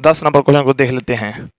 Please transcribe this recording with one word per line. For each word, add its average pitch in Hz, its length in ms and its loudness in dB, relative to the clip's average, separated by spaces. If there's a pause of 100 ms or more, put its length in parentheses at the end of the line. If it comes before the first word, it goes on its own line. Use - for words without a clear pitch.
दस 156 220 0
नंबर 147 180 4
क्वेश्चन 143 220 2
को 135 120 2
देख 131 160 -2
लेते 127 240 -6
हैं। 107 440 -10